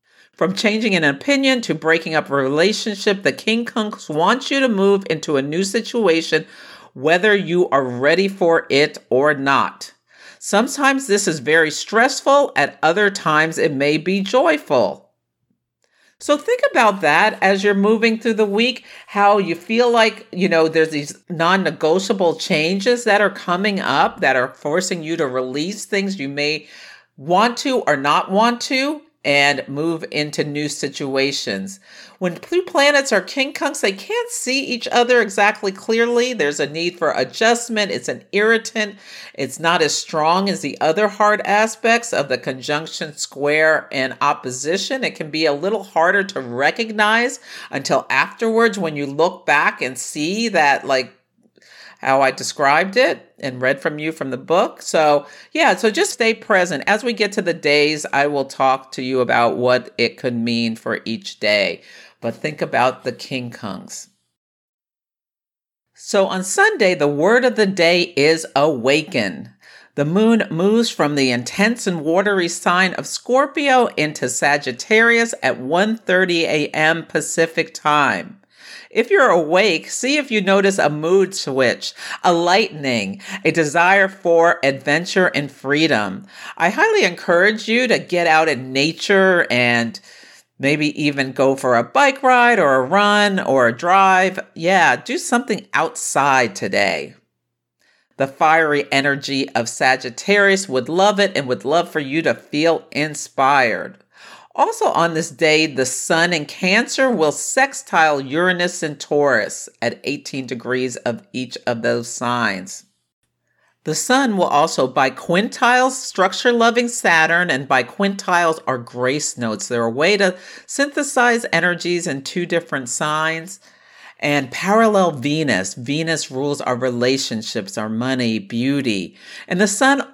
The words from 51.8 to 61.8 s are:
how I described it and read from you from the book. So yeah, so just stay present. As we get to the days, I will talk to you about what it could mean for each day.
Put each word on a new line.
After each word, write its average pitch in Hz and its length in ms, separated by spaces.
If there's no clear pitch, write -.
how 135 220
I 131 100
described 160 640
it 254 420
and 127 220
read 131 180
from 151 180
you 156 140
from 143 180
the 127 80
book. 185 440
So 151 440
yeah, 294 240
so 220 120
just 285 220
stay 226 220
present. 180 520
As 214 160
we 240 120
get 208 180
to 208 100
the 165 120
days, 147 580
I 143 160
will 143 160
talk 135 500
to 143 80
you 127 200
about 117 340
what 123 420
it 117 200
could 123 180
mean 117 400
for 110 300
each 107 340
day. 104 420